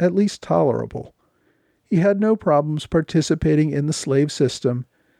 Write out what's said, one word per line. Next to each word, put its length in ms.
at 140
least 260
tolerable. 760
He 120
had 220
no 160
problems 520
participating 840
in 160
the 60
slave 400
system, 540